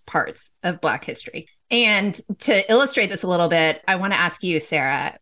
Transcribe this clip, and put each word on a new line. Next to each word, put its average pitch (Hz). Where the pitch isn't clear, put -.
parts -
of 180
Black 131
history. -
And 214
to 196
illustrate 240
this 190
a 196
little 175
bit, 160
I 190
wanna 190
ask -
you, 170
Sarah, 135